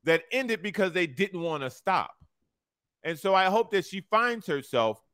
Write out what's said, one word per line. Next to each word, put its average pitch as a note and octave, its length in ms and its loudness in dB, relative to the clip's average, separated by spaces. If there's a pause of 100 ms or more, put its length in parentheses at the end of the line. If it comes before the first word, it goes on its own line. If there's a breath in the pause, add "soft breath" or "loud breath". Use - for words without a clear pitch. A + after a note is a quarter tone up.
that E3 180 2 (100)
ended A#3 300 -2
because F#3+ 300 -2
they F3+ 140 0
didn't F3 340 -4
wanna D3+ 300 -4
stop. F3 420 -2 (920)
And D#3+ 140 -4
so F#3+ 160 2
I F#3 120 6
hope G#3+ 260 2
that F#3+ 120 2
she F#3+ 160 -10 (100)
finds A#3 360 0
herself B2+ 560 0 (120)